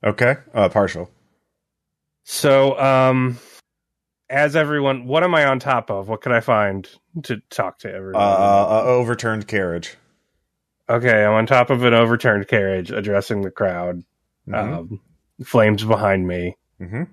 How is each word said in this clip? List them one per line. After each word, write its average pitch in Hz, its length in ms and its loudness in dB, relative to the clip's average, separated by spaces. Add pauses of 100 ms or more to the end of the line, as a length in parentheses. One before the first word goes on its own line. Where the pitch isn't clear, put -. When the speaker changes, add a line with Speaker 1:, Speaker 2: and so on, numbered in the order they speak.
Speaker 1:
Okay. 123 340 0 (160)
Uh, 101 160 2
partial. 90 420 -2 (1120)
Speaker 2:
So, 135 560 2
um, 131 580 2 (920)
as 143 260 0
everyone, 143 500 0
what 151 180 0
am 180 120 0
I 151 100 4
on 131 140 0
top 127 320 -2
of? 98 160 -6
What 110 140 -6
could 127 100 -4
I 117 80 2
find 101 480 -2 (360)
to 110 260 -8
talk - 300 -8
to 95 140 -14
everyone? 95 280 -4
Speaker 1:
Uh, 101 40 4
uh, 101 600 2
overturned 117 600 -2
carriage. 87 500 -4 (920)
Speaker 2:
Okay, 117 360 2
I'm 104 80 4
on 110 120 2
top 123 240 2
of 127 140 0
an 120 100 4
overturned 113 540 2
carriage, 95 440 -2
addressing 101 500 -4
the 95 100 -6
crowd. 90 520 -4 (440)
Speaker 1:
Mm-hmm. 110 260 -6
Speaker 2:
Um, 104 280 -12 (420)
flames 107 400 2
behind 101 440 0
me. 90 300 -6 (240)
Speaker 1:
Mm-hmm. 104 320 -10